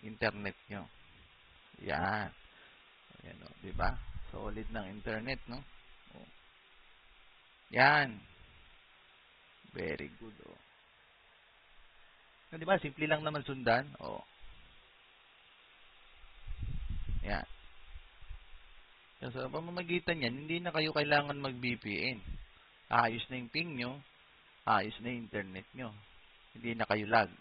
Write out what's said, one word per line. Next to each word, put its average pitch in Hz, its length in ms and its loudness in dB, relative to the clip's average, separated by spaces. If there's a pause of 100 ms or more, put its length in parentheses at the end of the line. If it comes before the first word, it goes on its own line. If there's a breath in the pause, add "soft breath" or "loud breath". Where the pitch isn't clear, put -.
internet 104 500 -2 (160)
nyo. 98 160 -6 (960)
Yan. 95 480 0 (920 loud breath)
Ayan, - 180 -16
o, - 80 -18 (140)
di 95 100 -8
ba? 90 160 4 (400)
Solid 107 400 -4
ng 110 220 -4
internet, 110 480 -4 (100)
no? 123 80 -6 (560)
O. - 80 -16 (1500)
Yan. 139 400 8 (1600)
Very 78 460 -4
good, 110 160 -14 (100)
o. - 80 -16 (1900)
O, 160 160 -10
di - 0 -
ba? 180 160 6
Simple 151 320 0
lang 156 160 4
naman 151 160 0
sundan. 131 560 4
O. 57 240 -6 (3000)
Yan. 98 160 2 (1800)
So, 127 160 -8
sa 131 160 -2
pamamagitan 170 720 0
yan, 127 240 0
hindi 170 160 -2
na 175 80 -2
kayo 156 240 2
kailangan 147 480 4
mag-V 127 220 -2 (180)
P - 40 -6 (280)
N. - 80 -10 (640)
Ayos 117 400 4
na 127 160 -6
yung 120 80 -10
ping 165 240 -2
nyo, 127 240 -4 (640)
ayos 107 400 4
na 117 80 -2
yung 120 160 -4
internet 95 480 -4
nyo. 123 160 -6 (640)
Hindi 117 240 -4
na 113 80 2
kayo 107 240 4
lag. 107 300 8